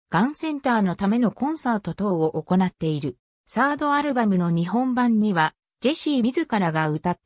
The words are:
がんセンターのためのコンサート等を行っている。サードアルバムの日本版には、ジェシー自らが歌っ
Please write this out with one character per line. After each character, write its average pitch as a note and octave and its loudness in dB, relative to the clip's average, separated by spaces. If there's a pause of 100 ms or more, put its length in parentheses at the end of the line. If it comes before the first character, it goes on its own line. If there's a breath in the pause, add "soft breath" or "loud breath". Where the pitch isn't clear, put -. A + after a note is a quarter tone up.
が E3+ 2
ん D4 -2
セ D#4 -4
ン C#4 -6
タ B3 0
ー G#3+ 2
の F3+ 0
た G3 -2
め A3+ 2
の A#3 2
コ C4+ -4
ン D#4+ -4
サ A#3+ -2
ー - -4
ト E3 -6
等 F#3+ -2
を D#3+ 0
行 F3+ 0
っ F#3 2
て - -6
い D3+ -2
る。 C#3 -6 (300)
サ C#4 0
ー D4 -4
ド C#4+ 0
ア C#4+ 2
ル D4 -2
バ A#3+ 0
ム G3 2
の F3 0
日 E3+ 0
本 B3 0
版 A#3+ 2
に G#3 2
は、 D#3 2 (280)
ジ A#3+ 2
ェ D#4 2
シ D4 0
ー - 2
自 C4+ 0
ら F#3+ 0
が D#3 0
歌 D#3 -2
っ - -6